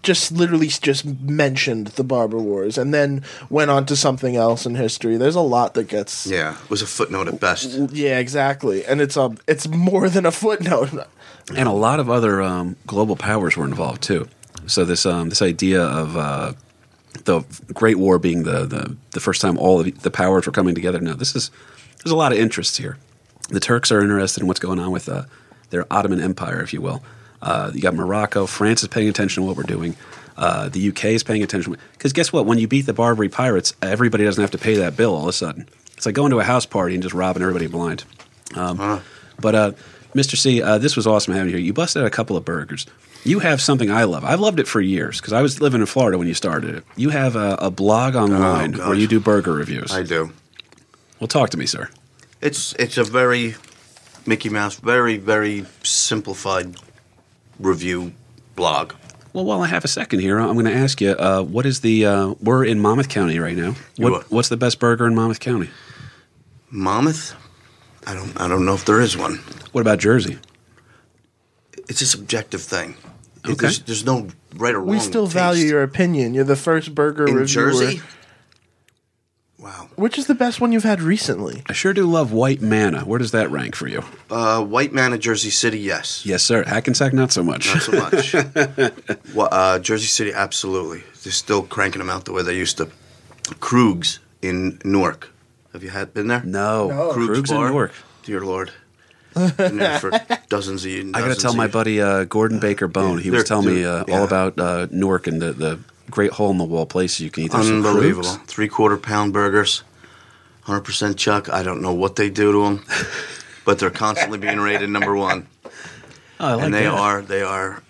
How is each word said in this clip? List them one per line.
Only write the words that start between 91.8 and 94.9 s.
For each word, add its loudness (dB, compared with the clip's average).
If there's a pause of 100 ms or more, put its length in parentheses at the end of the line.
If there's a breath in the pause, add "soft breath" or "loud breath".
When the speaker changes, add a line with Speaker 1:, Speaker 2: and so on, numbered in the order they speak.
Speaker 2:
them -6
out -6
the -10
way -2
they -2
used -2
to. -4 (720)
Krug's 2 (240)
in -4
Newark. 0 (420)